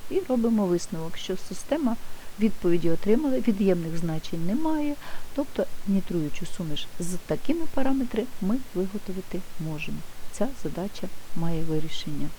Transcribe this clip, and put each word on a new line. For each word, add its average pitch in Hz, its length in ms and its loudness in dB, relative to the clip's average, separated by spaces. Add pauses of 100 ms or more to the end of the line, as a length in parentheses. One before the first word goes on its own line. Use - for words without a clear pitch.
(120)
І 392 180 0
робимо 226 380 2
висновок, 170 500 -2
що - 200 -4 (120)
система 240 480 -2 (440)
відповіді 170 500 4
отримала, 240 480 4
від'ємних 190 600 2
значень 165 480 0
немає, 294 480 0 (400)
тобто 277 320 -2 (200)
нітруючу 180 600 0
суміш 156 400 0 (120)
з 175 180 -2 (100)
такими 311 480 2
параметрами 254 520 2 (140)
ми 202 180 0 (160)
виготовити 190 680 -4 (200)
можемо. 151 380 -4 (340)
Ця 226 160 0 (140)
задача 170 460 -4 (280)
має 165 260 4
вирішення. 156 680 2 (100)